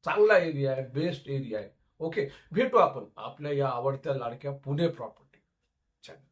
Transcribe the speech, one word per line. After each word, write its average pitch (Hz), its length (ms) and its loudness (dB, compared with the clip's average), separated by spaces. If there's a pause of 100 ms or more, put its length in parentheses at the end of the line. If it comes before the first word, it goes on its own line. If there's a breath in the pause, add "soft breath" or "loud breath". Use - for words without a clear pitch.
चांगला 208 320 6
एरिया 143 340 2
आहे, 131 100 -2
बेस्ट 139 460 -4
एरिया 123 320 -4
आहे. 101 100 -12 (300)
ओके, 160 300 -4 (220 loud breath)
भेटू 240 260 2
आपण 135 280 4 (120)
आपल्या 147 340 -8
या 139 160 0
आवडत्या 135 460 -2
लाडक्या 123 380 -6
पुणे 143 360 -2
प्रॉपर्टी - 560 -10 (640)
चॅनल. - 120 -20 (120)